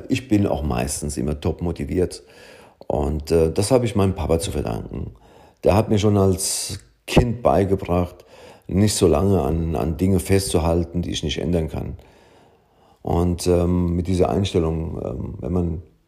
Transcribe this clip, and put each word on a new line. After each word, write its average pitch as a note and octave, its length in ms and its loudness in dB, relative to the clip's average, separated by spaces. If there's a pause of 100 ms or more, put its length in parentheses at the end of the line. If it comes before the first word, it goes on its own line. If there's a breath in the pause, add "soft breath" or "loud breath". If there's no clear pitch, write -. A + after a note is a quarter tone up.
ich - 180 -2
bin G2+ 180 4
auch - 180 -2
meistens C#2 520 -4
immer D2 240 -4
top - 220 -4
motiviert. E2+ 600 -2 (640 loud breath)
Und, D2 440 -2
äh, E2 220 4
das G2+ 180 0
habe A#2+ 140 4
ich A2 100 -4
meinem G2 200 2
Papa D#2+ 240 0
zu - 120 -6
verdanken. A1 600 -6 (520 soft breath)
Der F2+ 140 4
hat A2 100 2
mir A2 120 2
schon G#2 180 4
als - 640 0 (280)
Kind - 340 2
beigebracht, F2+ 840 0 (420 loud breath)
nicht G#2 280 2
so F#2+ 120 4
lange E2+ 340 4
an, D#2+ 360 -2
an D2 180 -2
Dinge F#2+ 240 2
festzuhalten, F2 800 0
die E2+ 100 -4
ich - 120 -6
nicht D2+ 160 -4
ändern E2 300 -2
kann. - 240 -8 (1080 soft breath)
Und, F2 460 0
ähm, F2 480 2
mit E2+ 120 -2
dieser F2+ 220 2
Einstellung, D#2+ 760 -2
ähm, - 360 -8
wenn D#2 140 -6
man F2 280 -2 (260)